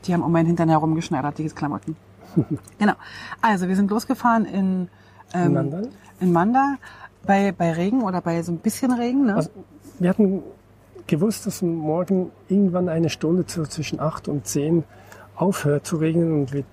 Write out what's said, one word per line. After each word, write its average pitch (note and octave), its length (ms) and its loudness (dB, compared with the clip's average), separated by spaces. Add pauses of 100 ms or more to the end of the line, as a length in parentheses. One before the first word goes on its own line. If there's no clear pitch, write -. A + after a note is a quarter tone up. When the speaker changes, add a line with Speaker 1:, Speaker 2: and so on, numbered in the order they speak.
Speaker 1:
Die F#3 80 -2
haben E3+ 100 0
um E3+ 100 0
meinen E3 140 4
Hintern E3+ 220 2
herumgeschneidert, D#3 680 0
die D#3 100 -6
Klamotten. D3+ 480 -6 (380)
Speaker 2:
<laughs> C#3 120 2 (320)
Speaker 1:
Genau. G#3 140 4 (480)
Also, F#3 280 2
wir F#3+ 80 0
sind G3+ 120 4
losgefahren A3+ 560 2
in, F#3 440 -2 (440)
ähm, F3 140 2
Speaker 2:
In C#3 80 4
Mandal? D3 340 -2 (320)
Speaker 1:
in F3+ 120 2
Mandal. B3 420 2 (500)
Bei, G3 280 2
bei E3+ 200 0
Regen G3+ 300 0
oder F#3 180 -2
bei E3+ 220 -2
so E3+ 80 -6
ein E3 80 -2
bisschen B3 340 0
Regen, B3 340 2
ne? G3+ 100 2
Speaker 2:
Also, - 140 0 (500)
wir F3 100 2
hatten F#3+ 320 2 (640)
gewusst, F#3+ 400 0
dass - 160 -6
morgen E3+ 720 0 (160)
irgendwann F#3 400 2
eine E3 220 0
Stunde E3+ 360 0
zu, E3 160 -6
zwischen D3+ 380 -6
acht D3+ 260 -4
und C#3+ 180 -4
zehn D#3 380 0 (540)
aufhört D3 500 0
zu E3+ 100 -4
regnen D#3+ 360 2
und C#3+ 200 0
wir C#3 200 -4